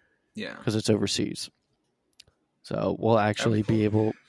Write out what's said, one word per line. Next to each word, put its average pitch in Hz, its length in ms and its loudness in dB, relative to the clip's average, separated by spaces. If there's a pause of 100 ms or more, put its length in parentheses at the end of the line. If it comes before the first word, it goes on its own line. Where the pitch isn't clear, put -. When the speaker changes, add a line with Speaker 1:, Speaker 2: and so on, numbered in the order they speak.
(340)
Speaker 1:
Yeah. - 300 -10
Speaker 2:
'Cause 107 120 -2
it's 110 140 -2
overseas. 104 600 -2 (1120)
So 101 340 -4
we'll 113 220 4
actually 107 440 2
be 110 160 2
Speaker 1:
That'd 107 120 2
be 107 60 4
cool. 110 100 4
Speaker 2:
able, 110 60 -2 (160)